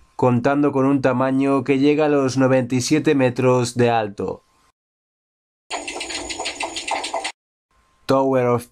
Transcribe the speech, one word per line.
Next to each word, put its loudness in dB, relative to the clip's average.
contando 2
con 0
un 2
tamaño 0
que 0
llega 2
a 2
los 0
noventa 2
y -2
siete 2
metros 2
de 2
alto. -4
Tower 2
of 0